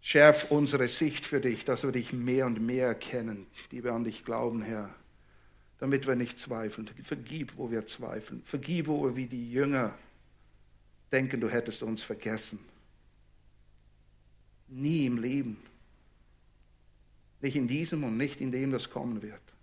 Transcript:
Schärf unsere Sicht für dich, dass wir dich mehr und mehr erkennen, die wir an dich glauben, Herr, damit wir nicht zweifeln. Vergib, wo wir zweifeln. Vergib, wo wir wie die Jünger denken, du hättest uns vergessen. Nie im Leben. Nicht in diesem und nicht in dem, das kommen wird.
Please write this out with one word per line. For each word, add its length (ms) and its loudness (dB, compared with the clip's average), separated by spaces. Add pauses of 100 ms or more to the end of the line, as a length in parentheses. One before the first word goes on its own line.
Schärf 500 8
unsere 360 4
Sicht 380 0
für 160 0
dich, 240 0
dass 180 0
wir 80 0
dich 220 -2
mehr 320 2
und 160 0
mehr 260 2
erkennen, 600 -4 (240)
die 120 -10
wir 100 0
an 100 0
dich 200 -6
glauben, 380 -2
Herr, 320 -6 (880)
damit 280 0
wir 80 4
nicht 220 -2
zweifeln. 500 -6 (160)
Vergib, 540 -8
wo 140 -6
wir 160 -2
zweifeln. 580 -10
Vergib, 420 -4
wo 160 0
wir 120 0
wie 100 -4
die 260 -8
Jünger 460 0 (1120)
denken, 300 2
du 80 0
hättest 340 -2
uns 200 -4
vergessen. 560 -6 (2000)
Nie 380 2
im 120 2
Leben. 400 -2 (1800)
Nicht 140 -2
in 120 2
diesem 360 0
und 140 0
nicht 240 -2
in 100 -2
dem, 200 0
das 180 -2
kommen 320 -4
wird. 200 -14 (220)